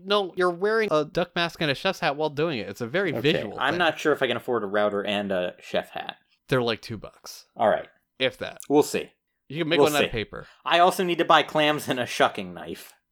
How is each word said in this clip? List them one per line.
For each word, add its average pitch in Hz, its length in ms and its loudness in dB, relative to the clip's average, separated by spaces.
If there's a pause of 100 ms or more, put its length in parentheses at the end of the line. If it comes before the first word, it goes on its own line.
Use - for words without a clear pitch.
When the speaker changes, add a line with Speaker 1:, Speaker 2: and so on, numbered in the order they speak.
Speaker 1:
no, 196 300 0
you're 180 160 2
wearing 208 400 0
a 151 120 2
duck 165 320 -4
mask 170 260 -4
and 151 100 0
a - 20 2
chef's 190 260 -4
hat 147 160 0
while 151 140 -2
doing 147 300 -2
it. 92 100 -8
It's - 120 -10
a 120 60 -6
very 170 240 -2
Speaker 2:
Okay, 131 220 2
Speaker 1:
visual - 260 -4
Speaker 2:
I'm 135 140 0
Speaker 1:
thing. 175 60 -2
Speaker 2:
not 165 180 2
sure 151 160 2
if - 80 -2
I 131 60 2
can 117 100 0
afford 117 260 -2
a 101 40 -4
router 101 360 0
and 101 280 -2
a 90 280 -2
chef - 300 -6
hat. - 280 -12 (320)
Speaker 1:
They're, 127 120 2
like, 117 220 -2
two 110 160 -12
bucks. - 460 -18 (120)
Speaker 2:
All 113 120 4
right. 80 180 2 (320)
Speaker 1:
If 131 180 -2
that. 123 220 -10 (100)
Speaker 2:
We'll 143 140 6
see. 92 260 -6 (400)
Speaker 1:
You 160 140 -6
can 151 60 -4
make 165 100 2
Speaker 2:
We'll 143 80 6
Speaker 1:
one 151 80 0
out 143 60 2
Speaker 2:
see. 98 40 2
Speaker 1:
of - 60 -4
paper. 110 340 -8 (180)
Speaker 2:
I 156 140 2
also 180 260 4
need 175 140 -2
to 165 80 2
buy 156 160 8
clams 151 480 0
and 131 100 -2
a 120 60 -2
shucking 107 480 0
knife. 85 400 -14 (180)